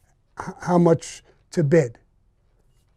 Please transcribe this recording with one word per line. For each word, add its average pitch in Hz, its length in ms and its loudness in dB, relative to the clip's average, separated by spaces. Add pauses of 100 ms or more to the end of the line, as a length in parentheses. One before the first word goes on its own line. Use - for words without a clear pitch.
(400)
h-, - 220 -12
how 175 160 0
much - 460 0 (300)
to 175 100 -2
bid. 139 340 0 (1000)